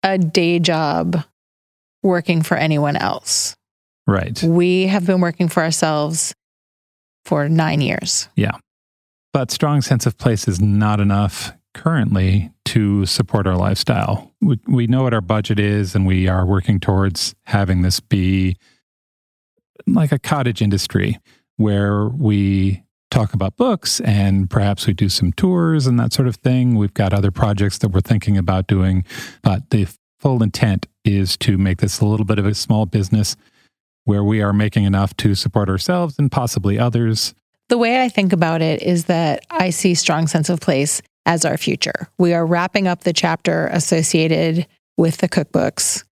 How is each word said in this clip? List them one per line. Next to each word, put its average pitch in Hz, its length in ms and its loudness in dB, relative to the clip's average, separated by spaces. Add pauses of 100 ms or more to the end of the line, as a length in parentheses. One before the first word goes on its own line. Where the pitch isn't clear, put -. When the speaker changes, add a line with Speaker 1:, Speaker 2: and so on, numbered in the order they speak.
Speaker 1:
a 190 160 0
day 170 400 0
job 165 680 -2 (760)
working 175 400 0
for 160 140 -2
anyone 147 400 0
else. - 600 -4 (500)
Speaker 2:
Right. 101 360 -2
Speaker 1:
We 180 440 2
have 190 200 -2
been 185 140 2
working 170 280 0
for 165 140 0
ourselves 160 720 -2 (880)
for 147 240 0
nine 160 320 2
years. - 560 -4
Speaker 2:
Yeah. 104 220 0 (760)
But 135 180 -2
strong 147 320 0
sense 123 240 0
of 113 120 -2
place 113 280 0
is 90 140 -2
not 104 400 2
enough 101 520 0 (220)
currently 98 760 0 (140)
to 101 420 0
support 98 400 0
our 92 100 0
lifestyle. 98 840 -2
We, 147 260 2
we 123 200 2
know 127 180 2
what 117 100 0
our 107 60 0
budget 104 380 -2
is, 104 360 0
and 95 120 2
we 92 220 2
are 92 160 2
working 95 360 2
towards 98 540 -2 (120)
having 95 360 0
this 92 180 0
be 92 560 0 (1300)
like 175 260 2
a 139 60 0
cottage 123 420 -2
industry 101 580 0 (380)
where 104 520 0
we 98 760 0 (280)
talk 110 220 0
about 95 240 -4
books 240 440 -2
and 98 500 2
perhaps 101 360 0
we 101 60 2
do 98 160 0
some 90 240 0
tours 160 540 2
and 120 120 2
that 120 140 0
sort 127 160 2
of 113 80 -4
thing. 127 380 2
We've 104 200 0
got 98 200 0
other 98 160 2
projects 101 480 -2
that 110 100 0
we're 92 120 0
thinking 104 360 0
about 95 300 0
doing, 92 380 0 (380)
but 98 280 0
the 101 180 2 (320)
full 127 220 0
intent 104 440 0 (180)
is 101 340 0
to 98 180 0
make 92 220 0
this - 220 -2
a 110 60 2
little 104 200 0
bit 104 120 0
of 98 80 -2
a 104 80 0
small 107 320 0
business 104 500 -2 (680)
where 104 200 0
we 107 180 0
are 101 100 0
making 104 320 0
enough 98 340 0
to 101 160 2
support 101 340 -2
ourselves 165 500 -2
and 139 120 0
possibly 104 480 -2
others. 117 560 -2 (340)
Speaker 1:
The 240 100 2
way 240 240 0
I 247 60 0
think 196 240 0
about 165 300 0
it 160 200 -2
is 170 240 0
that 165 440 0
I 190 200 0
see 180 240 0
Strong 160 340 0
Sense 156 200 0
of 175 120 -2
Place 147 420 0 (240)
as 165 180 0
our - 140 -2
future. - 500 -6 (100)
We 175 140 4
are 170 140 2
wrapping 180 420 0
up 175 120 0
the 175 120 0
chapter 165 540 0
associated 160 1000 0 (300)
with 165 220 2
the 180 100 0
cookbooks. - 840 -2